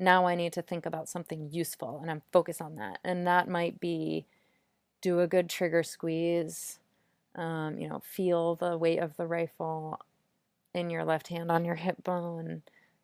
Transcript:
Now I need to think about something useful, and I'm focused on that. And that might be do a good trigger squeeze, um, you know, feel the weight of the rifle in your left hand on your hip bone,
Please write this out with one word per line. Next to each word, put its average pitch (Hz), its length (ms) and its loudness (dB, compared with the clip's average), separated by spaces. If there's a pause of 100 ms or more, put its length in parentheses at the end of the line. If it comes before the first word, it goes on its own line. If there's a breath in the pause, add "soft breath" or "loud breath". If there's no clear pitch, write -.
Now 185 260 8
I 175 80 4
need 170 200 0
to 175 80 -2
think 170 240 -6
about 160 220 -6
something 160 440 -8
useful, 151 500 -4
and 165 80 -4
I'm 151 120 -6 (100)
focused 170 300 4
on 156 140 -12
that. 98 280 -8
And 180 220 0
that 180 220 6
might 170 320 -2
be 160 460 -2 (760)
do 175 180 4
a 175 80 4
good 175 200 4
trigger 170 340 2
squeeze, 165 1000 -2 (560)
um, 160 420 -4
you 156 100 -6
know, - 120 -6
feel 170 560 2
the 175 200 0
weight 165 220 2
of 160 180 -2
the 170 100 -2
rifle 160 720 -4 (760)
in 175 160 -2
your 165 140 -2
left 160 240 0
hand 170 240 -2
on 170 120 4
your 170 120 0
hip 170 280 -2
bone, 165 580 -4 (420)